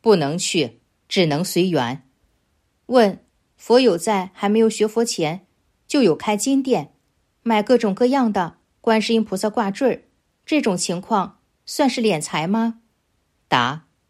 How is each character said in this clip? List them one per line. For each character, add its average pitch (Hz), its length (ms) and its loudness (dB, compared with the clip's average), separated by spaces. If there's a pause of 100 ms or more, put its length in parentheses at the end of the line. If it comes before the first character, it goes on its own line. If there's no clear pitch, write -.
不 214 140 4
能 151 200 -2
去， 160 440 -4 (280)
只 190 160 2
能 151 180 0
随 190 260 0
缘。 135 380 -4 (800)
问： 233 380 2 (320)
佛 240 220 2
有 247 180 4
在 190 380 -4
还 202 140 -4
没 208 100 2
有 226 100 4
学 214 200 -2
佛 233 160 -2
前 170 420 -6 (400)
就 294 160 0
有 160 140 4
开 208 200 -4
金 269 260 0
店， 208 300 -2 (500)
卖 220 200 0
各 240 160 4
种 202 160 0
各 247 120 0
样 254 260 2
的 180 260 -4 (220)
观 220 200 2
世 226 140 -2
音 220 100 2
菩 190 120 -8
萨 214 120 -4
挂 208 220 -4
坠 240 180 -2
儿， - 140 -4 (420)
这 302 160 0
种 208 160 -2
情 175 240 -6
况 196 400 -4 (240)
算 285 240 0
是 247 120 -4
敛 196 200 0
财 156 260 -4
吗？ 226 340 -2 (680)
答： 135 380 -2 (240)